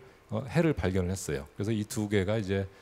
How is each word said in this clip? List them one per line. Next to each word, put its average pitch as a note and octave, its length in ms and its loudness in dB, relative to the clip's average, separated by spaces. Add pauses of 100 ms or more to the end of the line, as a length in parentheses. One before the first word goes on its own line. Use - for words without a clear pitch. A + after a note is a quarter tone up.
(300)
어, A2 200 -4
해를 E3 240 4
발견을 F2+ 380 0
했어요. C#2+ 440 -4
그래서 G2+ 160 -2
이 G#2 140 0
두 G#2 240 -4
개가 G#2 280 2
이제 G2 300 0 (140)